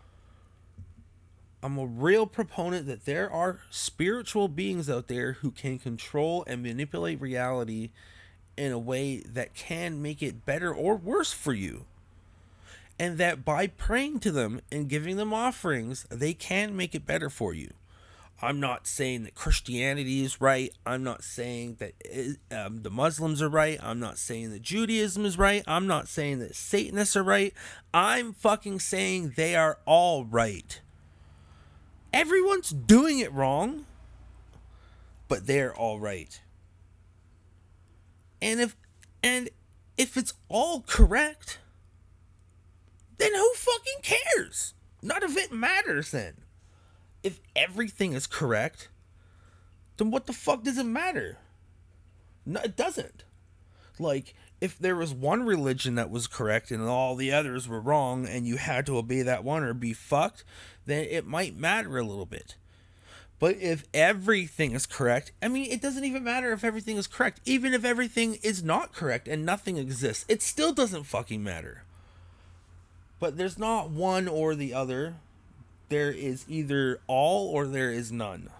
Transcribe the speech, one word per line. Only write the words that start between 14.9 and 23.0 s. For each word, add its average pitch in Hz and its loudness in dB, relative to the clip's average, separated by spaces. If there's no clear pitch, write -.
them 214 -2
offerings, 160 -2
they 143 0
can 202 -2
make 180 -2
it 151 -6
better 147 -2
for 104 -4
you. 78 -10
I'm 143 -2
not 127 -4
saying 127 -2
that - -14
Christianity 135 0
is 127 -4
right. 131 4
I'm 131 -2
not 127 -6
saying 120 -8
that, 127 -8
um, 110 -8
the 107 -8
Muslims 151 0